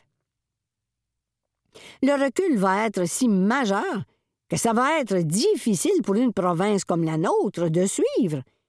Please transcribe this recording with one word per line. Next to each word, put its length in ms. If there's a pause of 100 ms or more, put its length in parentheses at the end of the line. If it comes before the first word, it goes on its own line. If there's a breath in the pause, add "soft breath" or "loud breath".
(2000 loud breath)
Le 120
recul 440
va 280
être 220
si 200
majeur 760 (460)
que 80
ça 160
va 260
être 200
difficile 840
pour 120
une 180
province 500
comme 200
la 140
nôtre 520
de 160
suivre. 560 (280)